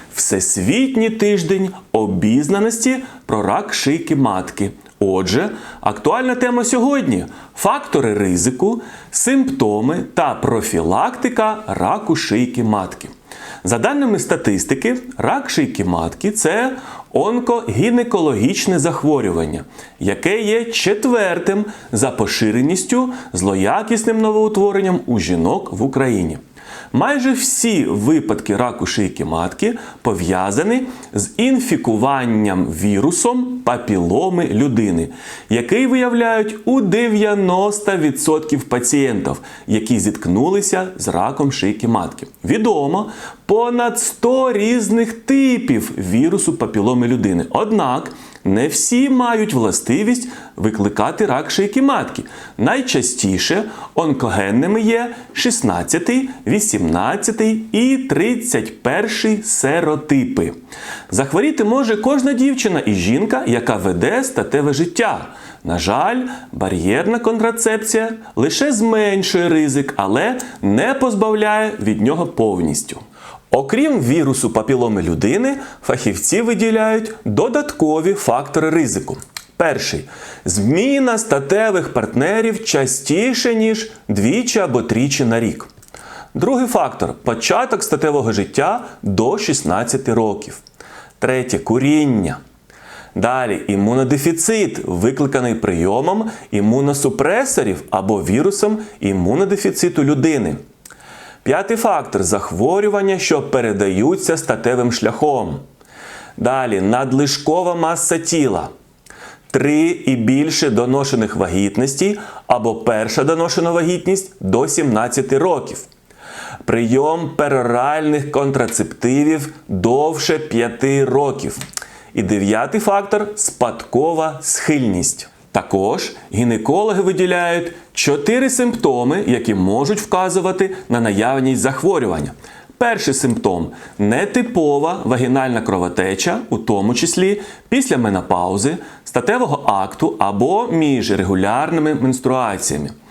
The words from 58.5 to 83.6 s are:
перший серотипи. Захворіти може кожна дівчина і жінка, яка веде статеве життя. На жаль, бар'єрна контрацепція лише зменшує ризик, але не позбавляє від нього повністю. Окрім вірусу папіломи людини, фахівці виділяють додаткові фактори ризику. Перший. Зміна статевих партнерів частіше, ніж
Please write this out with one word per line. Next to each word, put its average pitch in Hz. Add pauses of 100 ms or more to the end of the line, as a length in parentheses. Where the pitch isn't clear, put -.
перший 214
серотипи. 143 (600)
Захворіти 240
може 226
кожна 269
дівчина 240
і 107
жінка, 139
яка 117
веде 165
статеве 147
життя. 170 (360)
На 85
жаль, 175 (240)
бар'єрна 107
контрацепція 226 (220)
лише 269
зменшує 208
ризик, 143
але 156 (220)
не 123
позбавляє 214 (120)
від 107
нього 156
повністю. 90 (540)
Окрім 220
вірусу 131
папіломи 117
людини, 139 (260)
фахівці -
виділяють 220 (120)
додаткові 165
фактори 151
ризику. 135 (400)
Перший. - (400)
Зміна 214
статевих 185
партнерів 175
частіше, 208
ніж 220 (160)